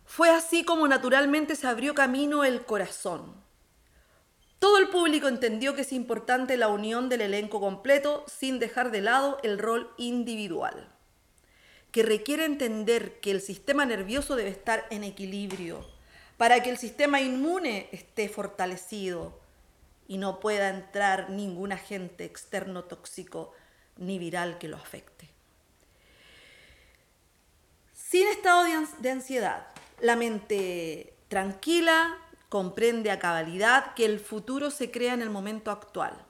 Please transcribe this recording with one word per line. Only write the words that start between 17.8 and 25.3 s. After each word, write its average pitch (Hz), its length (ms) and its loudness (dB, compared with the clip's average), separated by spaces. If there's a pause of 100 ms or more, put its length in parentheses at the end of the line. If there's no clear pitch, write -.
esté 202 380 -6
fortalecido 185 1080 -6 (720)
y 190 100 -8
no 190 220 -4
pueda 202 300 0
entrar 190 600 0
ningún 196 440 -6
agente 180 500 -10
externo 180 640 -8
tóxico - 640 -12 (460)
ni 185 200 -6
viral 170 420 -6
que 156 100 -12
lo 151 80 -12
afecte. - 520 -20 (2500)